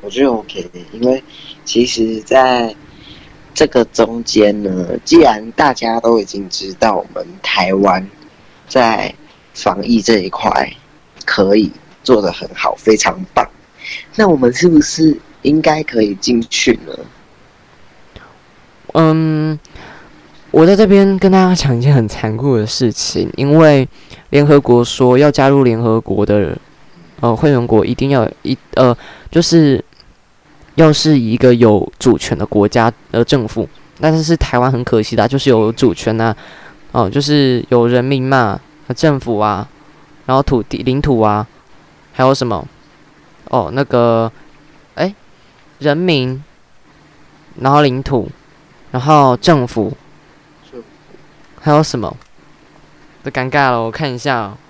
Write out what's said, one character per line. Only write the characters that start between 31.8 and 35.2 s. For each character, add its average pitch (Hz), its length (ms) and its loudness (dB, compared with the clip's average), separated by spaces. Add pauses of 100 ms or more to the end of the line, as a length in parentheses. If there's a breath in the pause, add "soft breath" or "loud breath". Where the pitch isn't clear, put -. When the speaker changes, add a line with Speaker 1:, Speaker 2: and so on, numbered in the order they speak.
Speaker 2:
主 117 180 2
权 - 180 -4
的 85 100 -6
国 104 220 0
家， 117 240 0 (200)
呃， 117 140 0
政 120 220 -2
府。 - 200 -6 (320)
但 160 160 0
是 160 80 -2
是 165 140 0
台 - 200 -2
湾 127 140 0
很 127 120 -4
可 113 180 0
惜 113 140 -6
的， 113 120 2